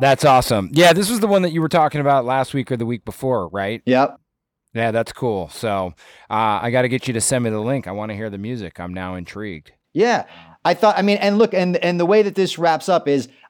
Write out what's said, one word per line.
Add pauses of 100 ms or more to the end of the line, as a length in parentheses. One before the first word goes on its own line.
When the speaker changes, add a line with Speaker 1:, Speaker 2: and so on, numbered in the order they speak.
Speaker 1:
That's
awesome.
Yeah,
this
was
the
one
that
you
were
talking
about
last
week
or
the
week
before,
right?
Speaker 2:
Yep. (540)
Speaker 1:
Yeah,
that's
cool.
So, (380)
uh,
I
gotta
get
you
to
send
me
the
link.
I
wanna
hear
the
music.
I'm
now
intrigued. (200)
Speaker 2:
Yeah. (400)
I
thought,
I
mean,
and
look,
and,
and
the
way
that
this
wraps
up
is (220)